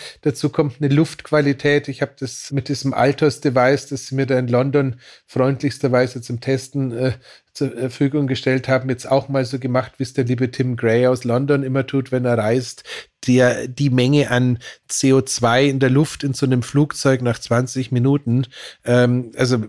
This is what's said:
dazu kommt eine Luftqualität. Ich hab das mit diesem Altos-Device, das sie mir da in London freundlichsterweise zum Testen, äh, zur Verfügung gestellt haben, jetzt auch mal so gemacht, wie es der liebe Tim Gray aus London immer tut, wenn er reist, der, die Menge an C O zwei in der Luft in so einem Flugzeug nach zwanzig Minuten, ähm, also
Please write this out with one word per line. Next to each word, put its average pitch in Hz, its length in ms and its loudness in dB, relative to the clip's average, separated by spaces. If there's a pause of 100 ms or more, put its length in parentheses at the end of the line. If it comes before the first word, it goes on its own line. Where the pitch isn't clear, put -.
(220)
dazu 147 260 -2
kommt 147 320 -2
eine 147 80 0
Luftqualität. 147 1000 0
Ich 127 120 -6
hab - 160 -6
das - 340 -12
mit 139 200 -4
diesem 135 240 -4
Altos-Device, 131 920 2
das - 180 -10
sie - 80 -10
mir 135 100 0
da 127 140 0
in 127 100 -2
London 131 480 0 (300)
freundlichsterweise 127 960 0
zum 120 180 -8
Testen, 135 520 -4
äh, 123 200 -2 (400)
zur 139 180 -4
Verfügung 139 560 -2
gestellt 131 400 -2
haben, 131 240 0
jetzt - 180 -8
auch 135 200 2
mal 135 160 0
so 120 160 -8
gemacht, 127 380 -2
wie - 40 -2
es 123 100 -8
der 135 120 -2
liebe 123 260 -2
Tim 127 240 -2
Gray 117 320 2
aus 127 160 0
London 135 400 0
immer 131 240 -2
tut, 135 240 -2
wenn 127 140 0
er 120 120 2
reist, 113 460 -2 (460)
der, 123 400 4
die 135 220 -2
Menge 127 420 2
an 123 260 2 (300)
C - 240 2
O 131 80 6
zwei 120 460 2
in 135 120 0
der 131 120 2
Luft 147 340 0
in 135 100 -2
so - 120 -2
einem 127 180 2
Flugzeug 139 580 0
nach 120 160 0
zwanzig 123 540 -2
Minuten, 127 560 0 (360)
ähm, 123 520 2
also 127 220 2 (100)